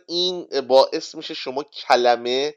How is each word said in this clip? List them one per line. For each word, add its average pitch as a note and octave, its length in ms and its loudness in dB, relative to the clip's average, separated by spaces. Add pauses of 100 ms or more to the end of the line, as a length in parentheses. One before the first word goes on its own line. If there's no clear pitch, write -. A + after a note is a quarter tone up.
این F3+ 400 -6 (220)
باعث C#3 460 4
می‌شه D#3 200 -12
شما C3+ 280 -8
کلمه B2 960 0